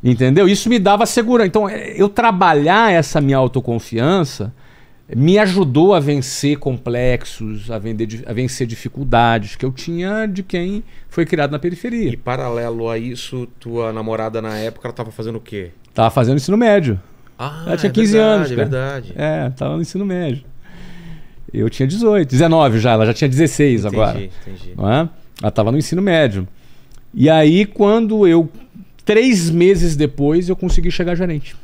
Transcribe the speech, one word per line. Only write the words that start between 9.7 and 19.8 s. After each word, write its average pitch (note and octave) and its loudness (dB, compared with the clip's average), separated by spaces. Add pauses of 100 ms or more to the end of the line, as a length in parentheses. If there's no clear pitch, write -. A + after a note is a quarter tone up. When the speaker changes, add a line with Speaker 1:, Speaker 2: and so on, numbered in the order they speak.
Speaker 1:
tinha F3+ -6
de G3 -6
quem F#3+ -6 (240)
foi E3+ -2
criado D3 -2
na D3 -6
periferia. F#3+ -4
Speaker 2:
E A#2+ -6
paralelo A#2 -6
a A2+ -4
isso, A#2+ -10 (120)
tua A#2 -6
namorada A2 -6
na A2 -6
época, A2+ -8
ela A#2 -10
tava A2+ -10
fazendo A2+ -10
o - -10
quê? F#2+ -12 (240)
Speaker 1:
Tava A2+ 2
fazendo C3 2
ensino F3+ 0
médio. G3 4 (380)
Speaker 2:
Ah, D3 -12
Speaker 1:
Ela - -2
tinha G3+ 0
Speaker 2:
é - -4
Speaker 1:
quinze G#3+ 2
Speaker 2:
verdade, A3 4
Speaker 1:
anos, D#3 0
Speaker 2:
é A#2+ -4
Speaker 1:
cara. A2 0
Speaker 2:
verdade. C3+ -6
Speaker 1:
É, D3+ -4
tava C#3 -6
no E3 -4